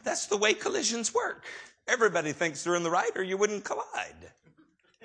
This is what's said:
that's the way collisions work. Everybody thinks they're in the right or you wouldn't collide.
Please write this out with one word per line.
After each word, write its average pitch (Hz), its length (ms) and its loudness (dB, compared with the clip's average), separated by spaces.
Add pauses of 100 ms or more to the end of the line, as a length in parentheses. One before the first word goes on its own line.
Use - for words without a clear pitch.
that's - 240 -2
the 202 120 2
way 208 160 6
collisions 233 580 -2
work. - 340 -2 (400)
Everybody 185 460 4
thinks 156 320 -2
they're 175 100 2
in 175 80 2
the 165 80 0
right 202 260 2
or 190 60 0
you 190 140 -2
wouldn't 208 280 0
collide. - 680 -8 (720)